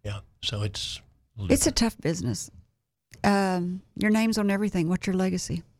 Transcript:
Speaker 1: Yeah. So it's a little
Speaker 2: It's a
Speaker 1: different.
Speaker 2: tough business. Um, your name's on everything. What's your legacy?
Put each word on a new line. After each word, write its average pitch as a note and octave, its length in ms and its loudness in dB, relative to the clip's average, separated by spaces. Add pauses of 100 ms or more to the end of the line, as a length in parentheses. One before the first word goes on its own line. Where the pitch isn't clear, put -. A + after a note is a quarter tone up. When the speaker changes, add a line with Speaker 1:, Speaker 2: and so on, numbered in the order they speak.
Speaker 1:
Yeah. G2+ 160 -6 (220)
So G#2 200 -4
it's - 380 -6 (360)
a G#2 60 -8
little F#2 100 2
Speaker 2:
It's C#4 140 4
a D4+ 40 4
Speaker 1:
different. - 60 -4
Speaker 2:
tough A3+ 240 0
business. B2 500 -4 (760)
Um, F#3 580 2 (140)
your G#3+ 140 2
name's A3 280 2
on G3+ 120 2
everything. G3 380 0
What's F3+ 180 0
your F#3+ 100 0
legacy? F3+ 460 -2 (180)